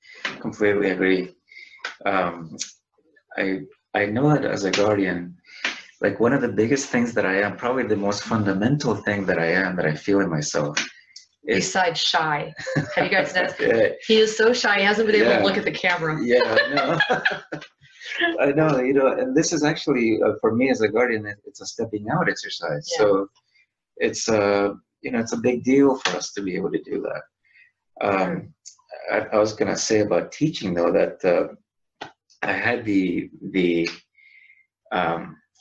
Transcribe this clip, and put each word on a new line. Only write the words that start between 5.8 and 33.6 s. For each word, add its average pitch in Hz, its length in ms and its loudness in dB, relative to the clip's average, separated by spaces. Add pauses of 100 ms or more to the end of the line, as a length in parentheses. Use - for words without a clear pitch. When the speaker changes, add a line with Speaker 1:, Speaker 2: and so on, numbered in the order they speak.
Speaker 1:
like, - 180 -2
one 120 120 4
of 123 100 0
the 120 60 -2
biggest 113 400 0
things 120 260 0
that 104 100 0
I 95 160 0
am, 101 160 -2
probably 123 280 -2
the 104 120 0
most 101 260 -2
fundamental 113 720 0
thing 101 320 -2
that 90 120 0
I 82 140 0
am, 92 240 0
that 82 100 0
I 78 80 0
feel 98 260 0
in 92 80 0
myself 76 500 -2 (680)
is - 180 2
Speaker 2:
Besides 175 340 0
shy. 156 520 -2 (440)
Have 175 80 2
you - 60 -2
guys 190 220 0
noticed? - 280 -2
Speaker 1:
<laughs> - 0 -
Yeah. 220 300 4 (140)
Speaker 2:
He 220 140 6
is 220 180 4
so 226 160 4
shy, 208 280 2
he 190 40 2
hasn't 214 220 2
been 214 80 2
able 220 160 6
to - 60 6
Speaker 1:
Yeah. 202 80 2
Speaker 2:
look 196 120 2
at 208 80 -2
the - 60 -2
camera. 165 500 -2
Speaker 1:
Yeah, 120 220 4
I 113 320 2
know. - 240 0 (100)
<laughs> - 1300 -4
I 135 100 4
know, 147 300 2
you 127 140 2
know, 131 180 4
and 131 240 -2
this 160 160 2
is 147 100 0
actually, 127 640 2
uh, 107 140 2
for 110 160 2
me 131 140 2
as 110 100 0
a 107 80 2
guardian, 110 360 0
it, 104 200 -10
it's - 160 -20
a 98 60 -14
stepping 107 440 -8
out 165 180 0
exercise. 82 640 -6
Speaker 2:
Yeah. 101 60 -4
Speaker 1:
So 98 300 2 (680)
it's, - 320 -2
uh, 101 420 2 (320)
you 131 100 -8
know, 117 80 -2
it's 117 140 -4
a - 20 -4
big 120 260 0
deal 131 360 4
for 90 180 -6
us - 160 -8
to 101 100 -8
be 92 140 -4
able 98 160 -4
to 85 100 -4
do - 260 -6
that. - 1000 -12
Um, 95 460 -2 (580)
Speaker 2:
Mm. 107 220 -2
Speaker 1:
I, 110 40 2
I - 20 4
was 107 140 2
gonna 95 240 -2
say 107 240 2
about 95 320 0
teaching 117 420 -2
though, 85 160 2
that, 92 340 0
uh, - 840 -2 (340)
I 98 100 -4
had 113 320 -2
the, 95 460 0 (220)
the, 85 360 2 (1040)